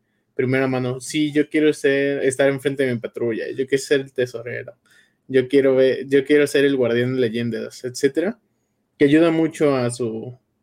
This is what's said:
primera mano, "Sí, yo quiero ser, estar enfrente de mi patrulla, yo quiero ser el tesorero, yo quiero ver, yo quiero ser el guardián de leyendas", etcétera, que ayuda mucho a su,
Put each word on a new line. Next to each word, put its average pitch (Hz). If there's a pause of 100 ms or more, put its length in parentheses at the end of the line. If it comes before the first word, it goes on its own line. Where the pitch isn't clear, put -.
(360)
primera 135
mano, 127
"Sí, 151
yo 147
quiero 156
ser, 139
estar 135
enfrente 139
de 127
mi 117
patrulla, 113
yo 135
quiero 139
ser 143
el 139
tesorero, 120 (540)
yo 127
quiero 135
ver, 131
yo 139
quiero 147
ser 139
el 139
guardián 123
de 127
leyendas", 113
etcétera, 143 (580)
que 147
ayuda 160
mucho 160
a 120
su, 120 (260)